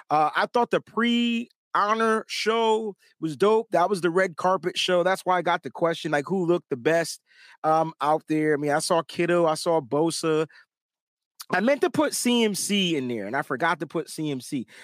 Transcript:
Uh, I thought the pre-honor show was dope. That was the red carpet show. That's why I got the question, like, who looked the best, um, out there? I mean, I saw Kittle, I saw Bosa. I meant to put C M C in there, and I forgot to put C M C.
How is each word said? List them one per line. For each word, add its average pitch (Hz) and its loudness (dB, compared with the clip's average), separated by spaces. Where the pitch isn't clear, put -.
Uh, 151 2
I 180 2
thought 240 0
the 175 2
pre-honor 226 -2
show 220 0
was 156 -4
dope. 220 2
That 175 2
was 202 0
the 170 0
red 180 0
carpet 185 0
show. 180 2
That's 185 0
why 180 2
I 175 0
got 175 0
the - -10
question, 165 -2
like, 143 0
who 180 -2
looked 170 0
the 135 -4
best, 160 -2
um, 160 2
out 151 0
there? 156 2
I - 4
mean, 143 -2
I 147 2
saw 165 0
Kittle, 170 0
I 156 2
saw 165 0
Bosa. 156 0
I 180 2
meant 277 0
to 359 2
put 285 0
C 240 2
M 214 0
C 185 -2
in 131 -2
there, 113 -6
and 107 -8
I 143 0
forgot 156 -2
to 151 -6
put 160 -6
C 156 -6
M 135 -4
C. 123 -8